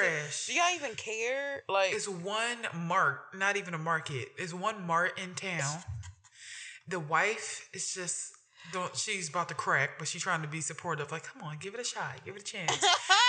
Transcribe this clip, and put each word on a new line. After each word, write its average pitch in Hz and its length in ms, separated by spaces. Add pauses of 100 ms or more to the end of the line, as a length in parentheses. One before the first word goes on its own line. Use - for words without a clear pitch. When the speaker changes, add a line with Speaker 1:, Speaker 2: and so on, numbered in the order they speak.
Speaker 1:
it? 175 200
Speaker 2:
trash. 143 260
Speaker 1:
Do 233 60
y'all 339 220
even 269 200
care? 254 760
Like, 190 240
Speaker 2:
It's 202 140
one 214 680
mart, 170 600
not 196 240
even 180 160
a 165 60
market. 156 580
It's 170 160
one 196 320
mart 170 340
in 180 160
town. 165 480 (1040)
The 180 120
wife 170 760
is - 200
just, - 400 (380)
don't, 180 240
she's 190 340
about 170 200
to 160 60
crack, 143 440
but 156 80
she's 175 160
trying 175 200
to 151 40
be 156 140
supportive. 151 500
Like, 160 120
"Come - 200
on, 151 140
give 190 160
it 233 60
a 247 40
shot, 175 420
give 190 100
it 202 80
a - 20
chance." 214 400
Speaker 1:
<laughs> 392 440